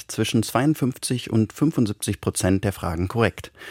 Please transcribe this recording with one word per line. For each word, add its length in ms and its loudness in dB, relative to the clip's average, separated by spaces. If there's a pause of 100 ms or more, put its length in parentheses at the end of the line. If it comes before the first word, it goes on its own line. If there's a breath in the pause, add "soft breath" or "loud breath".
zwischen 360 0
zweiundfünfzig 880 -2
und 200 2
fünfundsiebzig 680 0
Prozent 420 0
der 100 0
Fragen 340 -2
korrekt. 440 0 (180 loud breath)